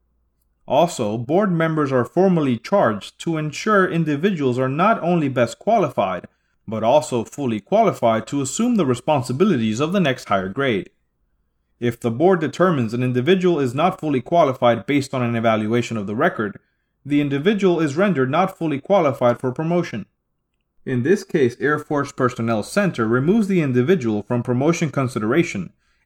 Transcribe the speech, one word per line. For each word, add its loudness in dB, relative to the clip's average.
Also, 0
board 0
members -2
are 0
formally 2
charged -2
to -4
ensure 0
individuals 0
are 0
not 0
only 0
best -2
qualified, -2
but -6
also 2
fully -4
qualified 2
to -4
assume -2
the 2
responsibilities 0
of -2
the 2
next -2
higher 0
grade. -2
If -2
the -2
board 2
determines 0
an -4
individual 2
is -2
not 0
fully -2
qualified 2
based -2
on -2
an -2
evaluation 0
of -6
the -6
record, -2
the 0
individual 2
is 0
rendered 2
not 0
fully -4
qualified 2
for -2
promotion. -4
In -2
this 2
case, 0
Air 0
Force -4
Personnel -2
Center 0
removes 2
the 2
individual 0
from -4
promotion 0
consideration -2